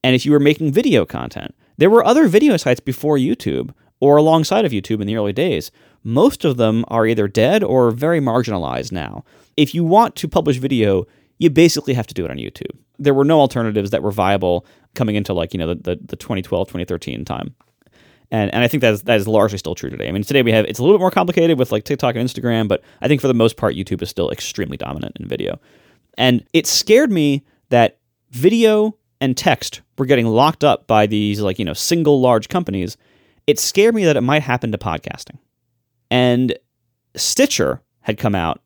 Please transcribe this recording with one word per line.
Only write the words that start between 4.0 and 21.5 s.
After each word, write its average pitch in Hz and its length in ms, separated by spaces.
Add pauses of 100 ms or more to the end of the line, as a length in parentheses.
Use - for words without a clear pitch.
alongside 160 480
of 139 60
YouTube 107 300
in 101 60
the 107 80
early 104 180
days. 127 380 (320)
Most 160 420
of 131 120
them 113 300
are 113 180
either 110 220
dead 135 360
or 123 280
very 151 280
marginalized 104 720
now. 71 340 (320)
If 151 180
you 170 80
want 196 340
to 165 100
publish 147 300
video, 110 480 (320)
you 165 120
basically 151 440
have 120 140
to - 60
do 87 120
it 64 60
on 69 60
YouTube. - 400 (200)
There 143 160
were 139 120
no 156 140
alternatives 107 520
that 71 120
were 101 80
viable 95 540 (300)
coming 107 200
into, 104 180
like, 82 200
you 98 40
know, 82 100
the, 87 80
the, 90 260
the - 140
twenty 95 260
twelve, 90 280
twenty 90 160
thirteen 69 400
time. - 280 (800)
And, 107 220
and 120 100
I 120 40
think 131 140
that 117 120
is, 98 100
that 117 140
is 101 100
largely 107 300
still 87 180
true - 140
today. - 180
I 71 40
mean, 101 120
today 139 200
we 113 80
have, 110 140
it's - 140
a 123 40
little 196 140
bit 175 40
more 185 100
complicated 170 460